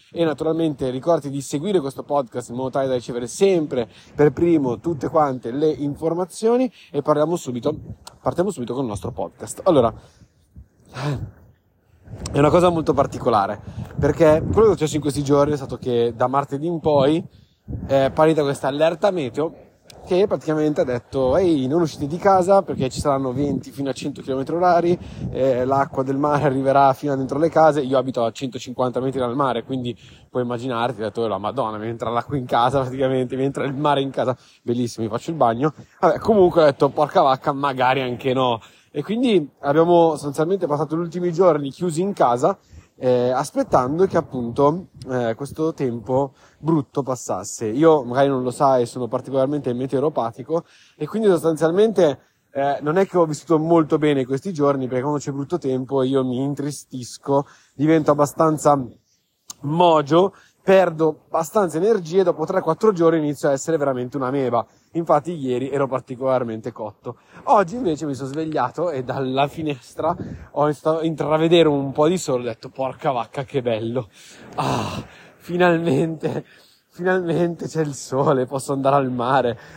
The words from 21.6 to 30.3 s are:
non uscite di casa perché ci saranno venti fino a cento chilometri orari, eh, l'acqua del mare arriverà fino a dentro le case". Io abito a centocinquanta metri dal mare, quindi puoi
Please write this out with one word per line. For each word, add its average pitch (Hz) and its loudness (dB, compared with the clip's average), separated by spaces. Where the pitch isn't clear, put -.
non 151 0
uscite 147 -4
di 151 -6
casa 190 4
perché 131 -4
ci - -6
saranno 135 0
venti 135 -4
fino 139 -6
a 127 -4
cento 143 -10
chilometri 135 -4
orari, 175 2
eh, 127 0
l'acqua 135 0
del 135 -4
mare 147 2
arriverà 135 4
fino 143 -4
a - -2
dentro 135 -4
le 160 2
case". 156 4
Io 131 0
abito 127 -2
a 113 0
centocinquanta 127 -6
metri 131 -4
dal 123 -2
mare, 123 -2
quindi 123 -8
puoi 127 -2